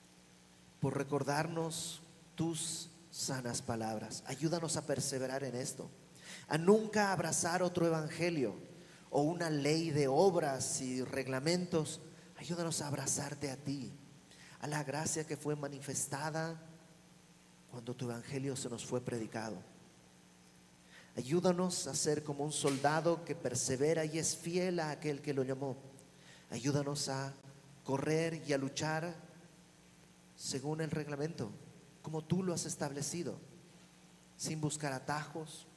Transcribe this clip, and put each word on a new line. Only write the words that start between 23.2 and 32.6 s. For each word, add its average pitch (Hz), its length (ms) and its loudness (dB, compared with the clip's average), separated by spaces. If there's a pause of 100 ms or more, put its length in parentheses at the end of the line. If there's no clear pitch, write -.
que 143 100 -4
persevera 139 680 2
y 156 140 -2
es - 180 0
fiel 180 420 0
a 156 120 0
aquel 143 300 -4
que 147 140 -2
lo 131 80 2
llamó. 131 340 -2 (760)
Ayúdanos 143 580 0
a 135 260 -2 (480)
correr 156 640 0
y 143 60 2
a 139 60 4
luchar 151 560 -2 (1200)
según 147 440 -2
el 151 120 0
reglamento, 147 580 -2 (520)
como 156 200 -4
tú 180 220 2
lo 180 80 2
has 160 120 -2